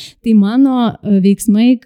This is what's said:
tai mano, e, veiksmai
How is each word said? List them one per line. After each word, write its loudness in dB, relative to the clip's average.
tai 0
mano, 0
e, 0
veiksmai 0